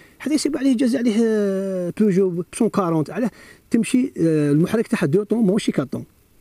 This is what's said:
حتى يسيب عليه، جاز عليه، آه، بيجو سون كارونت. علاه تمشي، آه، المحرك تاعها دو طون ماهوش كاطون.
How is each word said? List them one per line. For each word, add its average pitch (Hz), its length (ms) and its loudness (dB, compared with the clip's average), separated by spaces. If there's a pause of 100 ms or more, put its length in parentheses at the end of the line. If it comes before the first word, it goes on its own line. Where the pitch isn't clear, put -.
(180)
حتى 285 160 -4
يسيب 294 220 -2
عليه، 269 200 2
جاز 247 200 0
عليه، 240 280 0
آه، 196 760 -2
بيجو 185 420 2 (120)
سون 226 140 2
كارونت. 165 420 0
علاه 208 200 -4 (400)
تمشي، 247 480 0
آه، 156 340 2
المحرك 180 340 2
تاعها - 200 -2
دو 170 160 0
طون 220 240 0
ماهوش 196 240 0
كاطون. 127 340 -4 (360)